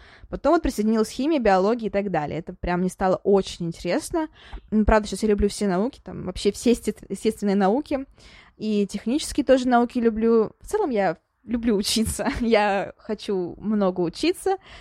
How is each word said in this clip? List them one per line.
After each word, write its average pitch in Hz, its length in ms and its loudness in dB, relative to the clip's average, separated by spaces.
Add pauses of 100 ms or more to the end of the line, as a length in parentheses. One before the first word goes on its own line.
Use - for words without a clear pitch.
(280)
Потом 269 260 0
вот 339 80 2
присоединилась 220 480 0
химия, 294 280 -2
биология 214 500 2
и 175 40 -4
так 202 180 -2
далее. 151 280 -4
Это 185 160 -12
прям 180 260 -2
мне 185 80 0
стало 185 280 0
очень 190 500 0
интересно. 285 640 -4 (420)
М, 214 140 2
правда, 220 220 4
сейчас - 160 -6
я 220 60 0
люблю 208 200 2
все 208 200 -2
науки, 196 340 -2
там - 220 -12
вообще 180 260 -2
все 233 200 0
есте-, 233 240 0 (140)
естественные 202 480 -2
науки. 262 500 0 (500)
И 208 300 0
технические 247 580 -4
тоже 254 240 4
науки 240 300 2
люблю. 226 600 2
В - 60 -20
целом 415 240 -2
я 190 280 0 (260)
люблю 226 320 0
учиться. - 580 -2
<laughs> 277 60 -4
Я 208 580 2
хочу 196 600 -6
много 196 420 0
учиться. 320 560 0 (240)